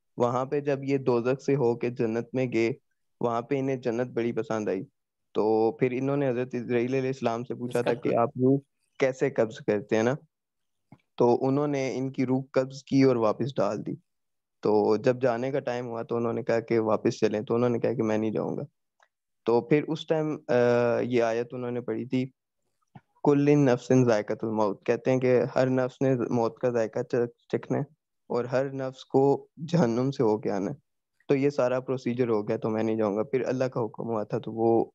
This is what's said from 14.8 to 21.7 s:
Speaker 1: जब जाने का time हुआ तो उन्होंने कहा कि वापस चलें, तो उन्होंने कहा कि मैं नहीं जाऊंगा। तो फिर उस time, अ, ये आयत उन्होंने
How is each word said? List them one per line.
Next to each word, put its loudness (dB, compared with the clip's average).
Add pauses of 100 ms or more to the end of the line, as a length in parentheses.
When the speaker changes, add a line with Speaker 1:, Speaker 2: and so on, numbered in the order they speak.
Speaker 1:
जब 0
जाने -2
का -4
time -6
हुआ -8
तो -6
उन्होंने -2
कहा 0
कि 0
वापस 0
चलें, 0
तो -2
उन्होंने 2
कहा -2
कि -2
मैं 0
नहीं -2
जाऊंगा। -4 (840)
तो 4
फिर 2
उस -8
time, -2
अ, -4 (460)
ये 0
आयत -2
उन्होंने -8